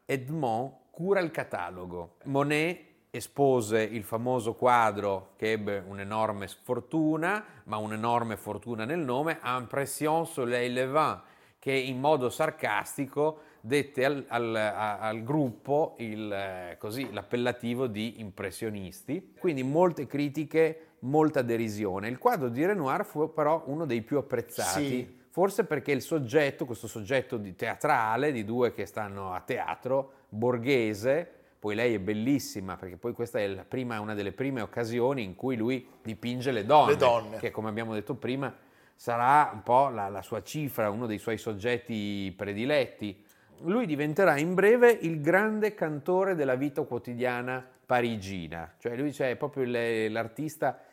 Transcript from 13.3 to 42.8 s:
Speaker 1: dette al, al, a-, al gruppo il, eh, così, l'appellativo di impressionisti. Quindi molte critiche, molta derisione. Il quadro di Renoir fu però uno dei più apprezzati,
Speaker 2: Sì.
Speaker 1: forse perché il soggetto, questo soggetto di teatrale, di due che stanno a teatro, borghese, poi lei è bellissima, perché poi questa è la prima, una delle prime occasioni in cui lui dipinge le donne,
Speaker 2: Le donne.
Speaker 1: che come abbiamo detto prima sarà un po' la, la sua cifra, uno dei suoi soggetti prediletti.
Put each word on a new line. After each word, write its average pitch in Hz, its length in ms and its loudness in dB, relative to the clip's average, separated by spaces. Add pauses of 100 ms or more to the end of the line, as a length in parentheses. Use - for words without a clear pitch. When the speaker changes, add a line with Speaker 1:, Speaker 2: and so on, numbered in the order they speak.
Speaker 1:
dette 131 420 0
al, 139 240 0
al, 120 260 0
a-, 104 440 0
al 110 240 -4
gruppo 131 760 0
il, 107 320 -6
eh, 92 480 -6
così, 117 320 -8
l'appellativo 120 760 -2
di 110 340 -4
impressionisti. 101 1160 -8
Quindi 147 240 0
molte 151 440 2
critiche, 156 760 0 (180)
molta 151 400 4
derisione. 107 680 0
Il 123 100 -6
quadro 196 320 2
di 135 160 0
Renoir 180 380 0
fu 156 280 -4
però 156 340 2
uno 151 200 -4
dei 117 160 0
più 143 160 0
apprezzati, 117 680 0
Speaker 2:
Sì. 127 320 -4 (120)
Speaker 1:
forse 196 340 2
perché 147 280 0
il 127 100 2
soggetto, 143 640 2
questo 120 200 -8
soggetto 120 520 -2
di 98 180 -8
teatrale, 120 760 2
di 117 140 -2
due 117 280 2
che 104 120 -6
stanno 98 480 -8
a 90 80 -6
teatro, 123 720 -2 (160)
borghese, 120 1040 0 (280)
poi 104 160 -4
lei 117 200 2
è 104 40 2
bellissima, 107 800 -2
perché 90 200 -12
poi 117 160 -6
questa 117 280 -4
è 101 80 2
la 95 160 -8
prima, 120 340 -4
una 107 160 -4
delle 101 160 -2
prime 131 300 -4
occasioni 117 640 0
in 92 100 -8
cui 127 220 -4
lui 123 320 -2 (140)
dipinge 123 500 -4
le 107 120 0
donne, 143 280 8
Speaker 2:
Le 151 40 2
donne. 117 420 2
Speaker 1:
che 107 120 -4
come 110 180 -6
abbiamo 113 240 -6
detto 107 220 -4
prima 131 400 -4 (400)
sarà 123 580 4
un 107 100 -10
po' 131 260 6
la, 104 200 -4
la 98 140 -6
sua 107 200 -6
cifra, 123 480 -2
uno 117 160 -4
dei 107 120 -2
suoi 110 200 -4
soggetti 104 1000 -4
prediletti. 107 880 -2 (360)